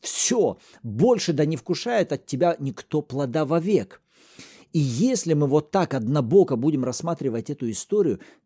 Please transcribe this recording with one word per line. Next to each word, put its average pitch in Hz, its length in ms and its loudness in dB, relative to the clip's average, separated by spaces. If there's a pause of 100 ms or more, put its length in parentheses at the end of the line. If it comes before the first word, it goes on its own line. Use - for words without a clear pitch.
Все, 175 560 0 (240)
больше 170 500 2
да 156 140 2
не 156 120 -2
вкушает 185 540 -2
от 139 140 -6
тебя 165 340 0
никто 147 440 -4
плода 143 420 -2
вовек. 165 560 0 (720)
И 160 60 2
если 160 560 0
мы 147 120 2
вот 151 240 2
так 180 220 0
однобоко 135 640 2
будем 135 260 0
рассматривать 127 640 -4
эту 113 220 -6
историю, 160 480 0 (260)